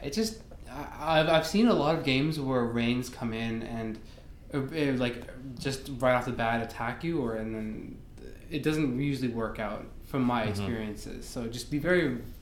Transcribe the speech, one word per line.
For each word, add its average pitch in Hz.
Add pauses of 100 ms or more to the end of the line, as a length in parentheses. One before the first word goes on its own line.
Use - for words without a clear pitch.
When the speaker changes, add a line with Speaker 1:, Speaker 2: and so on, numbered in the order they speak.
Speaker 1:
it 139
just, 220 (320)
I, 147
I've, 160
I've 160
seen 220
a 220
lot 151
of 156
games 143
where 131
Rains 117
come 117
in 113
and, 113 (520)
uh, 147
uh, 139
like, 120 (320)
just 139
right 127
off 120
the 131
bat 117
attack 120
you, 165
or, 117
and 110
then 110 (520)
it 139
doesn't 151
usually 139
work 113
out 107 (200)
from 135
my 120
Speaker 2:
Mm-hmm. 107
Speaker 1:
experiences. 107
So 120
just 120
be 151
very, 156 (240)